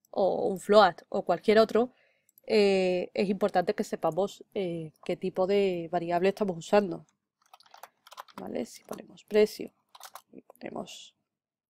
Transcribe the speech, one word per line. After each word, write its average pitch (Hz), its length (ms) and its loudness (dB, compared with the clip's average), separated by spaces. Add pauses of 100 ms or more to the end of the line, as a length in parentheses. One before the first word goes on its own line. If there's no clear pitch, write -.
(100)
o 180 380 0
un 190 100 -4
float 202 520 4
o 202 140 -4
cualquier 202 340 2
otro, 220 340 2 (540)
eh, 190 680 2
es 208 160 -2
importante 190 460 0
que 214 100 -4
sepamos, 180 580 -4 (120)
eh, 170 380 -6 (120)
qué 180 120 -4
tipo 185 300 -4
de 185 460 0
variable 175 380 0
estamos 196 260 -4
usando. 165 480 0 (1400)
¿Vale? - 240 -6
Si - 200 -20
ponemos - 400 -14
precio - 460 0 (600)
y - 100 -20
ponemos - 720 -16 (560)